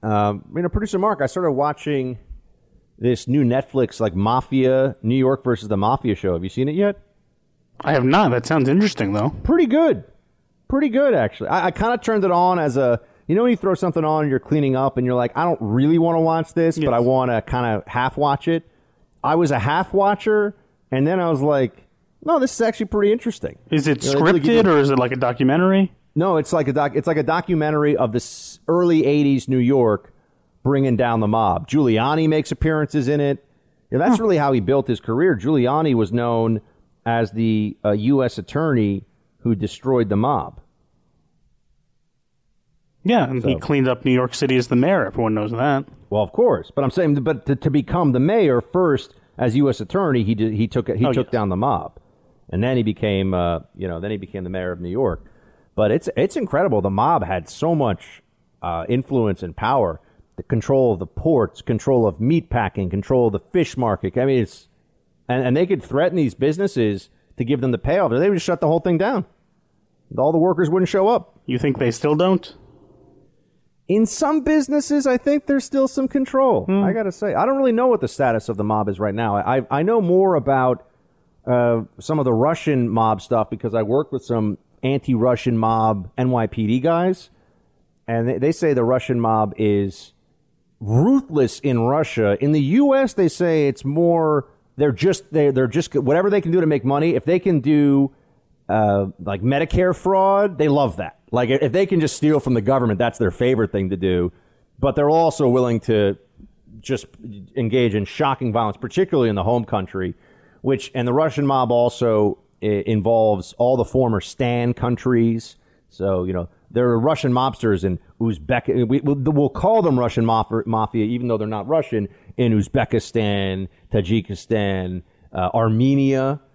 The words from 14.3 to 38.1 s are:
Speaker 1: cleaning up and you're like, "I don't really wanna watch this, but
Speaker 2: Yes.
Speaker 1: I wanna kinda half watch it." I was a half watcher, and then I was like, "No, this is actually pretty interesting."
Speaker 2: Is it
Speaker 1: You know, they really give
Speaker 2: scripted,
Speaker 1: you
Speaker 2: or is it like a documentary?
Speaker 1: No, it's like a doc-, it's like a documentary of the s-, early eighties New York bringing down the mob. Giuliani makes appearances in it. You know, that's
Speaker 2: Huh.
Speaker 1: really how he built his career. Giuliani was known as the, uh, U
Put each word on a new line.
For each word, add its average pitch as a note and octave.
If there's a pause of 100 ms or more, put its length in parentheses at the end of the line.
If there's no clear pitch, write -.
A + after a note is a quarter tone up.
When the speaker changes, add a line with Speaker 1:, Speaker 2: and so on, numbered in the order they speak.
Speaker 1:
cleaning C#3
up C3+
and B2+
you're B2
like, B2
"I D3+
don't F3
really C3
wanna E3
watch D#3+
this, E3
but D#3
Speaker 2:
Yes. C3
Speaker 1:
I A#2
wanna B2
kinda A#2+
half B2
watch C#3+
it." E3 (580)
I D3
was E3
a C3
half C#3+
watcher, G3+ (340)
and C3+
then F3+
I F3
was C#3+
like, C#3 (380)
"No, D#4
this C4
is -
actually A3+
pretty G3+
interesting." - (120)
Speaker 2:
Is D3+
it C#3
Speaker 1:
You C#3
know, C#3
they D#3+
really F3
give A3
Speaker 2:
scripted, F#3+
Speaker 1:
you -
Speaker 2:
or D3+
is C#3
it C3+
like B2
a C3
documentary? D3+ (240)
Speaker 1:
No, F3
it's D3+
like D#3
a C#3
doc-, C#3+
it's C3+
like D#3
a D3+
documentary D3+
of A#2+
the A#2
s-, -
early E3+
eighties C#3+
New C3
York B2 (520)
bringing C3+
down A#2
the G#2
mob. G2+
Giuliani C#3
makes D#3
appearances D3+
in D3
it. C#3 (440)
You A#2+
know, C#3+
that's A3+
Speaker 2:
Huh. A3
Speaker 1:
really G3
how C#3+
he C3
built B2+
his A#2
career. C3+
Giuliani C#3
was A2
known A2+ (440)
as A#2
the, G#2+
uh, G#2
U B2